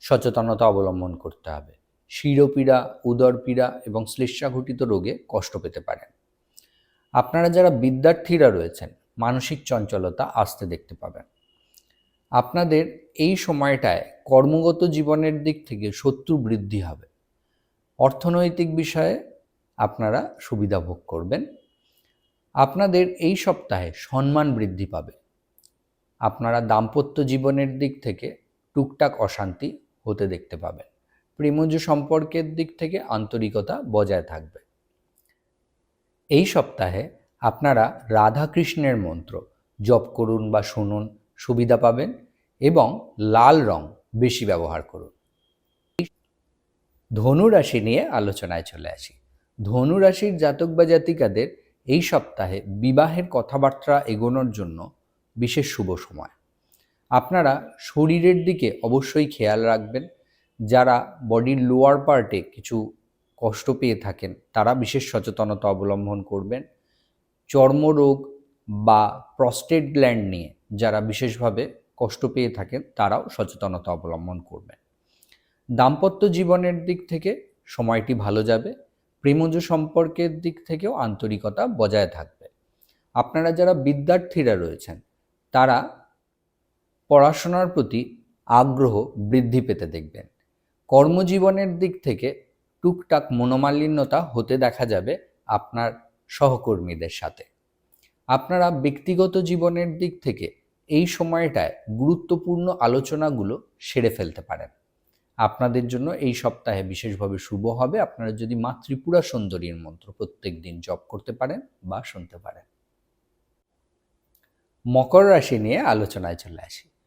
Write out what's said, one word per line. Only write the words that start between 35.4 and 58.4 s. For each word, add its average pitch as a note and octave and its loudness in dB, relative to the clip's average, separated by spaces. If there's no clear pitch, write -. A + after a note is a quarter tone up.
এই D#3+ 6
সপ্তাহে G2 -2
আপনারা A#2+ 2
রাধাকৃষ্ণের C#3 2
মন্ত্র E2+ -8
জপ A#2 4
করুন A2 -2
বা G#2 2
শুনুন, G#2 -6
সুবিধা A#2+ 2
পাবেন A#2+ 2
এবং C#3 4
লাল A2+ 6
রং F#2 0
বেশি A#2 0
ব্যবহার E2 -2
করুন। F2 -20
ধনু C3+ 4
রাশি E3+ 4
নিয়ে A#2 2
আলোচনায় G2 -4
চলে D#2+ -16
আসি। - -16
ধনু B2+ 0
রাশির F#3+ 4
জাতক D3+ 0
বা E3 4
জাতিকাদের D#3+ 2
এই D3+ 4
সপ্তাহে G2 -2
বিবাহের D3+ 2
কথাবার্তা C3+ 0
এগোনোর A#2+ -2
জন্য F2 -10
বিশেষ A#2+ -2
শুভ F#2 -6
সময়। D2 -16
আপনারা C#3+ 2
শরীরের E3+ 2